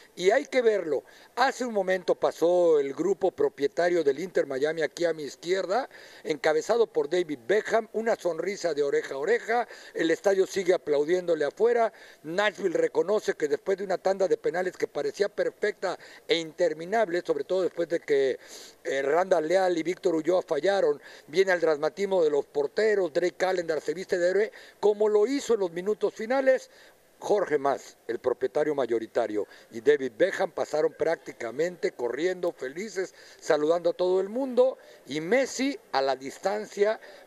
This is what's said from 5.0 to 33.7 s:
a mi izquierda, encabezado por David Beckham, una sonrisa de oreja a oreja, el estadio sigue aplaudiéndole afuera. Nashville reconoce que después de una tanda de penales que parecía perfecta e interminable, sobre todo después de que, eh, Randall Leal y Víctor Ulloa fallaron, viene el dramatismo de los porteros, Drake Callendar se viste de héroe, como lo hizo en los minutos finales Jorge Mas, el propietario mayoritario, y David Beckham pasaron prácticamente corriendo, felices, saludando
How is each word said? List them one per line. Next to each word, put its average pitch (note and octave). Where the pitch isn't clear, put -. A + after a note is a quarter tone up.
a E3
mi D#3
izquierda, F3+
encabezado D#3+
por D3
David D#3
Beckham, G#3+
una A3
sonrisa E3+
de C#3+
oreja C#3+
a C3+
oreja, A3+
el E3
estadio F#3+
sigue F#3
aplaudiéndole D#3
afuera. A3+
Nashville F#3
reconoce E3
que D3+
después F3
de G3+
una F#3
tanda F#3+
de D3+
penales E3+
que -
parecía D3
perfecta F#3
e D#3
interminable, E3+
sobre D3
todo F#3
después E3
de E3+
que, C3+
eh, C3+
Randall D#3+
Leal F3+
y D#3+
Víctor F3
Ulloa D#3
fallaron, D#3+
viene F#3
el F3
dramatismo E3
de D3+
los C#3+
porteros, F#3+
Drake F3
Callendar F3
se D3+
viste F#3
de F3
héroe, G3+
como G#3
lo G#3
hizo C4
en G#3
los F3
minutos F#3+
finales C4
Jorge F3+
Mas, C#3
el A2+
propietario C#3+
mayoritario, A2+
y A2+
David C3
Beckham F#3
pasaron D3+
prácticamente D#3+
corriendo, C#3+
felices, F3
saludando E3